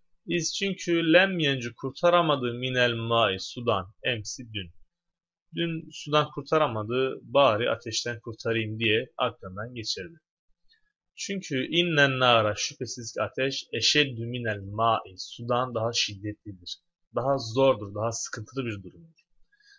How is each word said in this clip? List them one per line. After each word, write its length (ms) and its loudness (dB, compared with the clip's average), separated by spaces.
İz 320 -2
çünkü 540 0
lem 260 6
yencu 360 -2
kurtaramadı 800 2
minel 400 0
mai 440 2
sudan 540 -2
emsi 500 -6
dün. 240 -10
Dün 380 -4
sudan 420 0
kurtaramadı, 880 0
bari 480 4
ateşten 500 -4
kurtarayım 580 -4
diye 380 2
aklından 580 -6
geçirdi. 440 -8
Çünkü 500 -4
innen 520 2
nara, 380 6
şüphesiz 560 -8
ki 100 -4
ateş, 500 -2
eşeddü 540 0
minel 340 -4
ma'i, 580 0
sudan 560 -4
daha 180 0
şiddetlidir. 840 -6
Daha 240 0
zordur, 560 2
daha 180 -2
sıkıntılı 540 -8
bir 160 -6
durumdur. 380 -20